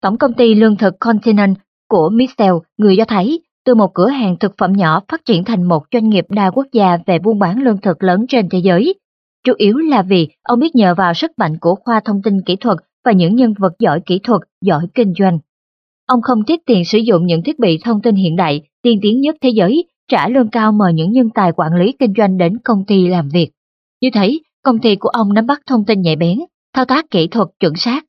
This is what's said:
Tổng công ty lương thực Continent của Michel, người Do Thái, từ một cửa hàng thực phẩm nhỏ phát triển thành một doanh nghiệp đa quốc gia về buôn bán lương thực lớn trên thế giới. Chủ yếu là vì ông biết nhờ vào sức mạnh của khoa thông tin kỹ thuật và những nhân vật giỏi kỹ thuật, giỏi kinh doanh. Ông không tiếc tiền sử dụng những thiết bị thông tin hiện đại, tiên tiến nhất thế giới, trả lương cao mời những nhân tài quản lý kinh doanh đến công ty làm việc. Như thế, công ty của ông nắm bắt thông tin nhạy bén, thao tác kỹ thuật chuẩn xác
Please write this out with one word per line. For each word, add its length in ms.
Tổng 160
công 160
ty 220
lương 220
thực 220
Continent 560
của 240
Michel, 400
người 200
Do 80
Thái, 340
từ 100
một 180
cửa 140
hàng 320
thực 180
phẩm 160
nhỏ 340
phát 180
triển 180
thành 200
một 280
doanh 180
nghiệp 200
đa 200
quốc 220
gia 340
về 140
buôn 200
bán 240
lương 180
thực 220
lớn 260
trên 200
thế 100
giới. 360
Chủ 120
yếu 200
là 240
vì 260
ông 160
biết 160
nhờ 200
vào 180
sức 240
mạnh 240
của 140
khoa 240
thông 220
tin 200
kỹ 140
thuật 220
và 60
những 240
nhân 240
vật 200
giỏi 260
kỹ 180
thuật, 180
giỏi 320
kinh 260
doanh. 200
Ông 140
không 260
tiếc 180
tiền 200
sử 120
dụng 280
những 180
thiết 160
bị 240
thông 180
tin 140
hiện 200
đại, 260
tiên 200
tiến 200
nhất 200
thế 80
giới, 360
trả 200
lương 220
cao 220
mời 220
những 180
nhân 180
tài 220
quản 240
lý 240
kinh 180
doanh 200
đến 260
công 220
ty 220
làm 220
việc. 200
Như 120
thế, 260
công 160
ty 160
của 140
ông 240
nắm 140
bắt 200
thông 180
tin 160
nhạy 140
bén, 240
thao 100
tác 260
kỹ 160
thuật 200
chuẩn 160
xác 340